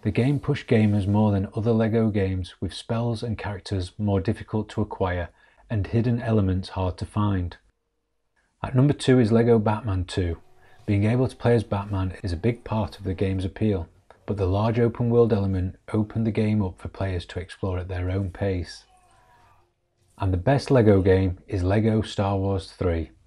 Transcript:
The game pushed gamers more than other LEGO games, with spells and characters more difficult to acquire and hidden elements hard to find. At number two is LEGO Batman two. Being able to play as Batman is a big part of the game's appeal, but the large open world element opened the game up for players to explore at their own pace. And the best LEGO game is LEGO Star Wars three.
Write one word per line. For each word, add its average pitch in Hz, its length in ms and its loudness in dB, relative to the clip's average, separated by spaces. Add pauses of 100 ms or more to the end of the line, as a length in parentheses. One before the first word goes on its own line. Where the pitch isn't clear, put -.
The 113 80 -2
game 131 280 2
pushed - 300 -4
gamers 107 360 4
more 104 280 4
than 98 200 -2
other 117 200 0
LEGO 113 360 2
games, 95 520 -2
with 92 120 -6
spells 117 480 -4
and 117 160 -6
characters 95 600 -6
more 101 240 0
difficult 107 480 -4
to - 120 -4
acquire 90 460 -4 (420)
and 101 160 -2
hidden 117 360 0
elements 98 480 0
hard 92 300 -4
to - 60 -6
find. 98 520 -2 (1040)
At 107 120 -4
number 135 180 6
two 127 260 4
is 113 140 4
LEGO 117 260 6
Batman 104 460 -2
two. 85 320 -4 (480)
Being 101 180 0
able 123 240 2
to - 80 -8
play 120 180 2
as 113 100 4
Batman 98 500 -4 (100)
is 95 80 -4
a 87 60 -4
big 117 260 -2
part 110 340 -4
of 101 60 -16
the 110 100 -4
game's 95 320 -2
appeal, 95 440 -2 (360)
but 101 120 -4
the 98 100 0
large 107 320 0
open 117 300 0
world 117 240 6
element 95 420 0 (160)
opened 110 340 -2
the 113 60 0
game 107 320 0
up 92 160 -6
for - 80 -12
players 95 400 -6
to - 120 -10
explore 90 380 -6
at 87 120 -8
their 90 200 -4
own 95 200 -2
pace. 92 560 -6 (1300)
And 95 140 0
the 92 60 2
best 135 340 2
LEGO 107 300 6
game 95 460 2
is 98 140 -4
LEGO 107 400 2
Star 101 360 -2
Wars 98 340 -4
three. 82 400 -4 (160)